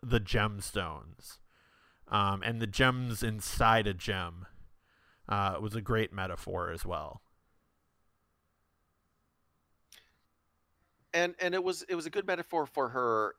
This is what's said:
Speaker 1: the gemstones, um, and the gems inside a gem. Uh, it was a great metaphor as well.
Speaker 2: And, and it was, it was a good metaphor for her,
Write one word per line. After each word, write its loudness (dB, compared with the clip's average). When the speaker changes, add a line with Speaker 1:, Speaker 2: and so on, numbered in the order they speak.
Speaker 1:
the 4
gemstones, -4
um, 2
and -2
the -2
gems 2
inside 4
a 0
gem. -6
Uh, 2
it -6
was -4
a -4
great 0
metaphor -4
as -6
well. -6
Speaker 2:
And, 2
and 0
it 0
was, -2
it -2
was -4
a -8
good -4
metaphor -2
for 0
her, 2